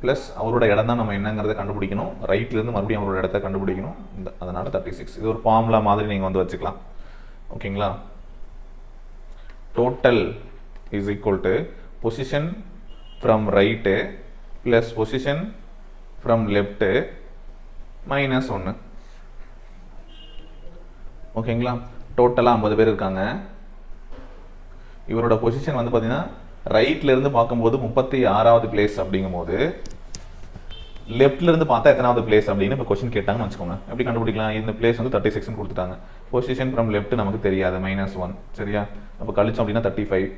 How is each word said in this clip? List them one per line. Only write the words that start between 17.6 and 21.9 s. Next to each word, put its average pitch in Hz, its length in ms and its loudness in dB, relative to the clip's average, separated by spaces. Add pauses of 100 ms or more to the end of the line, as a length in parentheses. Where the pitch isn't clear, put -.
minus 135 420 0
ஒன்னு. 92 240 -4 (2500)
ஓகேங்களா? 117 440 0 (380)